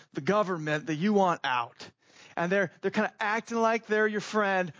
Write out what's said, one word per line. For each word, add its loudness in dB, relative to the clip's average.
the -8
government 0
that -2
you 2
want 4
out. -4
And -2
they're, 2
they're -2
kinda -2
acting -2
like 0
they're 2
your -2
friend, 0